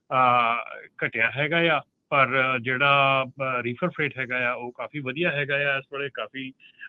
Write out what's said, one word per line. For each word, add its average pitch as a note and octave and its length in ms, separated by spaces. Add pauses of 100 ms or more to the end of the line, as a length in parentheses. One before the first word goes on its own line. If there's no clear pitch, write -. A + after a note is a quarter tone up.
(140)
ਅ, - 20 (920)
ਘਟਿਆ A#2 320
ਹੈਗਾ D#3+ 400
ਆ, C3 40 (280)
ਪਰ C3 520
ਜਿਹੜਾ, C3+ 680
ਅ, C3 360
ਰੀਫਰ B2 260
ਫਰੇਟ D3+ 280
ਹੈਗਾ B2+ 320
ਆ, B2 40
ਉਹ A#2+ 180
ਕਾਫੀ B2+ 280
ਵਧੀਆ D3 320
ਹੈਗਾ C#3+ 240
ਆ। C#3+ 220
ਇਸ C3+ 60 (100)
ਵੇਲੇ C#3 200
ਕਾਫੀ, C3 400 (360)